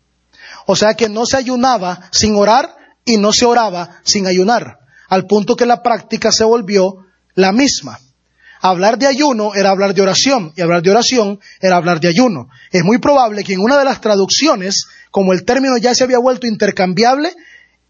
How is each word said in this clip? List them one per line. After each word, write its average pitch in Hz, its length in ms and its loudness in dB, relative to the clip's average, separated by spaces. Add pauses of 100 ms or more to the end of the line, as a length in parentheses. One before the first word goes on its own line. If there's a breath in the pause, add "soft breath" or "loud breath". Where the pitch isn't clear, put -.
(640 loud breath)
O 190 100 2
sea 214 200 2
que 220 140 -2
no 220 160 -4
se 269 120 -2
ayunaba 240 720 -2
sin 214 240 0
orar 220 400 2 (300 soft breath)
y 233 120 2
no 208 140 2
se 247 140 2
oraba 214 580 -2
sin 196 240 -2
ayunar, 185 520 -2 (280 soft breath)
al 185 200 0
punto 208 280 0
que 240 100 0
la 240 180 0
práctica 226 480 -2
se 220 120 0
volvió 202 640 0 (300 soft breath)
la 190 160 2
misma. 196 480 -2 (600 soft breath)
Hablar 190 380 0
de 269 100 0
ayuno 247 460 0
era 196 160 0
hablar 196 240 0
de 185 80 0
oración, 196 540 0
y 185 60 -6
hablar 170 200 0
de 170 80 0
oración 214 500 0 (200 loud breath)
era 185 180 2
hablar 170 220 -2
de 170 80 0
ayuno. 175 420 0 (220 soft breath)
Es 175 120 0
muy 208 140 2
probable 240 460 0
que 190 100 -6
en 185 80 -4
una 247 160 2
de 277 80 2
las 262 160 -4
traducciones, 202 840 -2 (240 loud breath)
como 190 200 0
el 180 140 -2
término 262 320 0
ya 233 160 0
se 254 100 0
había 254 140 0
vuelto 254 300 0
intercambiable, 214 880 0 (540 loud breath)